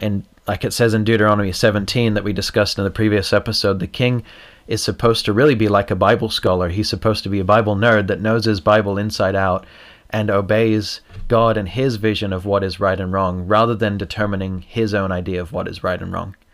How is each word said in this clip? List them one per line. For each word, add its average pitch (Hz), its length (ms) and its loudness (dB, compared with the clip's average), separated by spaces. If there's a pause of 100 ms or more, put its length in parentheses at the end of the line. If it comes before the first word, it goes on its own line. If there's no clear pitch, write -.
in, 101 240 -2 (200)
like 101 180 -4
it 107 80 -2
says 117 200 2
in 107 120 2
Deuteronomy 104 480 4
seventeen 107 640 0
that 104 100 -2
we 101 80 -2
discussed 101 440 0
in 101 80 -2
the 98 60 0
previous 107 420 0
episode, 104 460 0
the 90 80 -4
king 123 380 -2 (420)
is 110 160 -4
supposed 113 420 0
to 107 80 0
really 135 220 4
be 107 140 2
like 101 220 2
a 95 60 -2
Bible 104 340 2
scholar. 92 380 0
He's 101 200 -2
supposed 107 340 -2
to 98 60 -6
be 98 100 -2
a 92 60 -2
Bible 104 320 2
nerd 104 320 2
that - 120 -2
knows 110 240 0
his 107 160 0
Bible 101 380 2
inside 101 380 -2
out 95 300 0 (440)
and 107 200 -2
obeys 107 720 0 (280)
God 113 280 4
and 98 120 -4
his 123 280 -2
vision 101 360 -2
of 90 120 -6
what 98 200 0
is 92 160 -6
right 95 180 0
and 92 140 -4
wrong, 92 340 -2
rather 110 280 2
than 101 240 -2
determining 95 640 -4
his 110 320 -4
own 98 180 0
idea 90 280 -4
of 85 120 -10
what 90 160 -6
is 90 160 -14
right 90 160 -2
and 90 120 -10
wrong. 90 220 -10 (200)